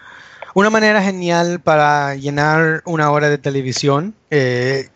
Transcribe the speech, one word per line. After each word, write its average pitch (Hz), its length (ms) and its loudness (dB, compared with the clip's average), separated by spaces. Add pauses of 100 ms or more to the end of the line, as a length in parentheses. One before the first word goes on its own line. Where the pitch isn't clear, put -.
(560)
una 202 160 4
manera 214 320 2
genial 175 560 -2
para 147 560 2
llenar 151 720 0
una 156 260 0
hora 147 180 0
de 147 80 0
televisión. 139 800 -4 (160)
Eh, 131 640 -2